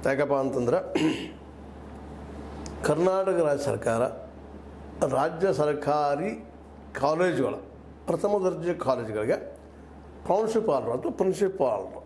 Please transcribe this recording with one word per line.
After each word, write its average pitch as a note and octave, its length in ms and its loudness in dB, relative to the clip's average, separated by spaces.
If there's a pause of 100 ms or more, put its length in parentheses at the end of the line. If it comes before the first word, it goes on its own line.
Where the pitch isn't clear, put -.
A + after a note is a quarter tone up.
ಯಾಕಪ್ಪ C#3 260 4 (100)
ಅಂತಂದ್ರೆ, B2 360 2 (140)
<clears throat> - 1900 -4
ಕರ್ನಾಟಕ F#3 500 4 (100)
ರಾಜ್ಯ C#3+ 240 2
ಸರ್ಕಾರ A2+ 300 2 (1160)
ರಾಜ್ಯ E3 420 2
ಸರ್ಕಾರಿ D3 720 2 (720)
ಕಾಲೇಜುಗಳ, D3+ 540 4 (540)
ಪ್ರಥಮ E3+ 240 2 (140)
ದರ್ಜೆ E3+ 260 0 (120)
ಕಾಲೇಜುಗಳಿಗೆ A#2 520 2 (880)
ಪ್ರಾಂಶುಪಾಲರು F#3+ 720 2
ಅಥವಾ - 220 -4
ಪ್ರಿನ್ಸಿಪಾಲರು F3+ 880 2